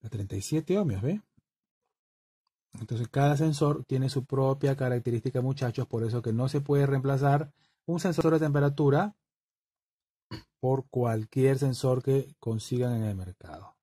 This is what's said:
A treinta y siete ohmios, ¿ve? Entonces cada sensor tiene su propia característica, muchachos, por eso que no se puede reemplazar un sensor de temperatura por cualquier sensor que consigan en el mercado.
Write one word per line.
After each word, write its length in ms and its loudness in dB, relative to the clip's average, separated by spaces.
A 60 -14
treinta 260 -8
y 80 -4
siete 340 -2
ohmios, 240 0
¿ve? 220 -2
Entonces 260 -6
cada 300 2
sensor 480 0
tiene 240 -2
su 160 -4
propia 520 0
característica, 640 -2
muchachos, 460 -2
por 160 -4
eso 200 -2
que 100 -2
no 160 0
se 120 -2
puede 260 2
reemplazar 680 2
un 140 -2
sensor 320 2
de 80 4
temperatura 720 2
por 300 0
cualquier 720 2
sensor 440 0
que 380 0
consigan 540 -2
en 100 0
el 100 -2
mercado. 680 -14